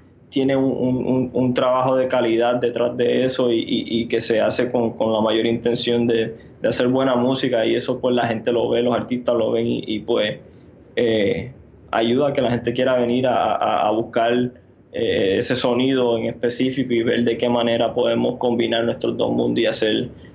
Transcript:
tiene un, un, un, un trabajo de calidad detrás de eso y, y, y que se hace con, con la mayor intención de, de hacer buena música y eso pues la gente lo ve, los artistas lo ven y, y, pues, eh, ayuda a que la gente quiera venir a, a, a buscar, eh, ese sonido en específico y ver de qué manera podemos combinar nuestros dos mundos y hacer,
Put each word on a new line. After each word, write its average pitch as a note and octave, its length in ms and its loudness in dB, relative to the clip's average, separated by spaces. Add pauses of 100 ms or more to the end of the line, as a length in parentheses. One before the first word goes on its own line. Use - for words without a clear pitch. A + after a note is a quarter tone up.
(300)
tiene C3+ 240 0
un, C3+ 100 2
un, B2+ 420 -2
un, B2+ 260 0
un B2 220 0
trabajo B2+ 420 2
de B2+ 100 2
calidad A#2+ 500 2
detrás B2 420 -2
de B2 260 2
eso B2+ 260 0
y, A2+ 100 2
y, A2+ 400 -2
y A#2 80 -4
que A2+ 120 0
se A2 220 0
hace A2+ 280 0
con, A#2 200 0
con A2 200 -2
la A2 120 2
mayor A2 240 2
intención A#2+ 600 0
de, A2+ 300 0 (240)
de A2 80 0
hacer B2 200 0
buena C3 280 2
música B2 480 0
y A2+ 100 2
eso B2 240 -2
pues B2+ 160 0
la A#2+ 120 0
gente A2+ 260 -2
lo A#2 160 0
ve, A#2+ 140 0
los A#2+ 120 2
artistas B2 400 -2
lo A2+ 180 0
ven A#2 140 0
y, A#2+ 200 -2
y, G#2+ 140 -4
pues, G#2+ 380 -2 (580)
eh, A2 540 0 (400)
ayuda A#2+ 380 2
a C3+ 60 -2
que C3+ 80 0
la A#2 80 0
gente A#2+ 240 -2
quiera B2+ 220 2
venir B2 300 0
a, A2 280 2
a, G#2 340 0
a - 20 2
buscar, A#2 640 0 (400)
eh, G2 460 0
ese A#2+ 180 -2
sonido B2+ 640 2
en A2+ 80 -4
específico B2 680 -2
y A#2 100 2
ver A#2 220 2
de A#2 140 0
qué B2 100 0
manera A#2 460 2
podemos A#2+ 420 0
combinar A#2 480 0
nuestros A#2 320 -2
dos A#2 160 -2
mundos A#2+ 280 0
y A2 60 2
hacer, A2 440 0 (240)